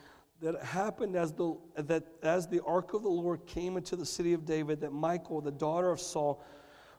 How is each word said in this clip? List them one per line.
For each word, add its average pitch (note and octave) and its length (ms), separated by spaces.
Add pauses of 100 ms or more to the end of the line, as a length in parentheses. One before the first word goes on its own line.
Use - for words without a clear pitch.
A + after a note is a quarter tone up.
(420)
That E3 200
happened F#3 540
as E3 160
the, D#3+ 240 (200)
that D#3 280 (180)
as E3 280
the F3 140
ark F3 300
of G#3+ 100
the G#3+ 60
Lord E3+ 360
came F3+ 320
into F3 180
the F3 100
city F3 280
of E3 120
David, D#3 360
that D3+ 100
Michal, D#3+ 480
the D3 120
daughter D#3+ 380
of E3 120
Saul, D3 420 (560)